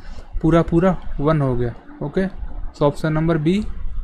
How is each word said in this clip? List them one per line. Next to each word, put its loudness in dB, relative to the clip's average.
पूरा 6
पूरा 2
वन 2
हो 0
गया, -2
ओके। -4
So -6
option 2
number 2
B 2